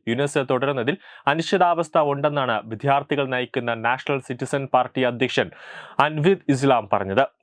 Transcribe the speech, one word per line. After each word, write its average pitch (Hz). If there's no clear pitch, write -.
യൂനുസ് 139
തുടരുന്നതിൽ 135
അനിശ്ചിതാവസ്ഥ 165
ഉണ്ടെന്നാണ് 143
വിദ്യാർത്ഥികൾ 139
നയിക്കുന്ന 120
നാഷണൽ 123
സിറ്റിസൺ 135
പാർട്ടി 127
അധ്യക്ഷൻ 120
അൻവിത് 156
ഇസ്ലാം 127
പറഞ്ഞത്. 98